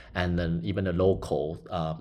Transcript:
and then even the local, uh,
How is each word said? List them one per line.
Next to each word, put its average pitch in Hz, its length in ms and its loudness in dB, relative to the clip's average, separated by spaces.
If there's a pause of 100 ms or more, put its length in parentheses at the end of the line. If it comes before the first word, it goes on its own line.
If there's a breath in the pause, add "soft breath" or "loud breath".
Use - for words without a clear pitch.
(140 loud breath)
and 90 240 2
then 85 240 0
even 101 220 0
the 95 80 0
local, 85 760 2
uh, 80 300 -2